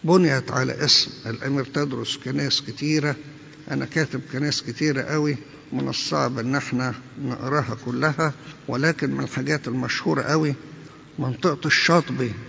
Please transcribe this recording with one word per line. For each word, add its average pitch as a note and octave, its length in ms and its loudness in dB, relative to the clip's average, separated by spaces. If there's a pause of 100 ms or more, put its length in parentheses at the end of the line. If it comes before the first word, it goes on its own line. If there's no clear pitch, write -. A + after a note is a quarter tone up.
بنيت D#3+ 480 6
على C3 340 0
اسم - 260 4 (140)
الأمير C3+ 400 -2
تدرس C3 600 -4
كنائس C#3 360 0
كتيرة. D3 540 0 (560)
أنا C3+ 140 -2
كاتب C3+ 360 -2 (120)
كنائس C#3+ 280 0
كتيرة C3+ 400 0
قوي، D3 360 2 (360)
من C3+ 140 0
الصعب C3 520 0
إن B2+ 160 0
احنا B2+ 400 0 (260)
نقراها B2+ 640 0
كلها، C#3+ 480 2 (340)
ولكن C#3+ 440 2
من C3+ 120 0
الحاجات C3+ 440 -2
المشهورة B2+ 540 0
قوي D3+ 340 2 (640)
منطقة C3+ 480 0
الشاطبي C3+ 640 4 (180)